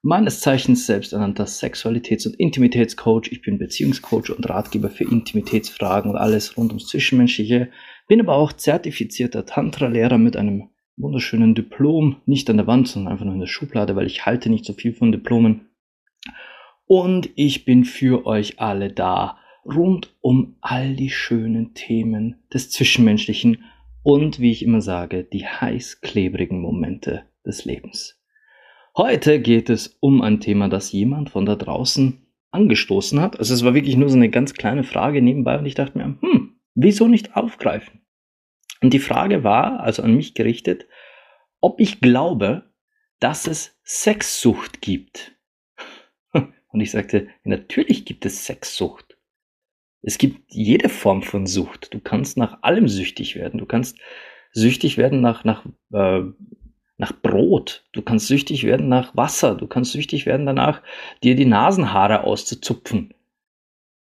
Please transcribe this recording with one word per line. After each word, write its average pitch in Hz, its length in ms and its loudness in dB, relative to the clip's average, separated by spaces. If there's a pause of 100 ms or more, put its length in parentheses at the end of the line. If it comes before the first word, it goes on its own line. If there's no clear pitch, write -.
meines 170 380 2
Zeichens 135 440 2
selbsternannter 196 640 -2
Sexualitäts- - 800 -4
und - 120 -6
Intimitätscoach. 120 920 2
Ich - 80 -12
bin 101 160 -4
Beziehungscoach - 720 -2
und - 180 -6
Ratgeber 208 440 -4
für - 140 -4
Intimitätsfragen 214 1040 -2
und - 80 -4
alles 214 400 0
rund 117 100 2
ums - 200 -10
Zwischenmenschliche. 123 840 2 (360)
Bin 226 140 6
aber 175 140 2
auch 147 180 4
zertifizierter 123 920 -4
Tantra-Lehrer 117 720 0
mit 117 180 4
einem 101 320 -2 (300)
wunderschönen 180 560 2
Diplom, 147 720 0
nicht 139 240 0
an 107 80 4
der 101 80 2
Wand, 123 220 4
sondern 95 220 -8
einfach 98 140 -6
nur 98 80 -4
in 92 80 -6
der 87 60 -8
Schublade, 104 500 -4
weil 98 100 -2
ich - 200 -10
halte 117 240 0
nicht 110 160 -2
so 101 80 -10
viel 120 180 -4
von 113 200 2
Diplomen. 113 580 0 (1120)
Und 185 520 2
ich 143 280 0
bin 123 220 6
für 127 400 0
euch 107 340 -4
alle 101 320 -4
da, 92 460 -2 (300)
rund 175 520 0
um - 400 0
all 131 340 -4
die 131 160 -4
schönen 113 640 -4
Themen 113 680 -4 (140)
des 131 160 -6
Zwischenmenschlichen 113 960 2 (400)
und, 147 340 2
wie 120 140 2
ich 110 100 -10
immer 113 180 2
sage, 90 440 -4
die 98 200 -8
heiß - 580 -8
klebrigen 90 580 -4
Momente 80 640 -6 (200)
des - 200 -10
Lebens. - 580 -12 (720)
Heute 165 440 4
geht 117 280 2
es - 300 -2
um 139 240 4
ein 107 160 2
Thema, 101 300 0
das 95 240 -4
jemand 135 380 -2
von 101 160 -2
da 104 100 0
draußen - 720 -2 (240)
angestoßen 170 680 0
hat. 196 200 -2
Also 120 140 0
es 120 100 0
war 123 100 4
wirklich 139 220 2
nur 139 120 6
so 131 60 4
eine 120 160 6
ganz 135 240 0
kleine 127 300 -2
Frage 143 360 -2
nebenbei 127 380 2
und 147 80 -6
ich 135 80 -8
dachte 139 240 -4
mir, 143 220 -6
„Hm, - 400 0 (160)
wieso 208 320 6
nicht - 260 2
aufgreifen?“ - 680 -6 (800)
Und 127 100 6
die 135 80 4
Frage 165 420 0
war, 127 380 2
also - 240 -2
an 113 100 4
mich 147 200 0
gerichtet, 113 520 -2 (760)
ob - 200 0
ich - 200 2
glaube, 127 720 2 (480)
dass 147 300 -2
es - 340 -10
Sexsucht - 960 -2
gibt. - 560 -10 (960)
<laughs> - 0 - (360)
Und 107 120 -2
ich 101 120 -4
sagte, 104 340 -2 (160)
„Natürlich - 600 -2
gibt - 200 -10
es - 220 -8
Sexsucht.“ - 680 -10 (880)
Es - 160 -8
gibt - 360 -4
jede 107 340 2
Form 98 360 -2
von 95 240 -6
Sucht. - 440 -6
Du 110 60 -10
kannst - 380 -6
nach 117 260 -4
allem 180 240 2
süchtig - 480 -4
werden. - 240 -8
Du - 80 -10
kannst - 320 -4 (540)
süchtig 127 460 2
werden 131 220 2
nach, 120 220 0
nach, 110 240 -2 (260)
äh, 95 300 2 (760)
nach - 260 -8
Brot. - 680 0
Du 110 120 -10
kannst 107 260 -2
süchtig 143 340 -2
werden 131 260 2
nach 127 280 0
Wasser. 127 400 0
Du - 100 -10
kannst 123 240 -2
süchtig 147 340 -6
werden 139 220 0
danach, 135 360 0 (420)
dir 127 100 6
die 135 120 4
Nasenhaare 110 760 4
auszuzupfen. - 920 -6 (960)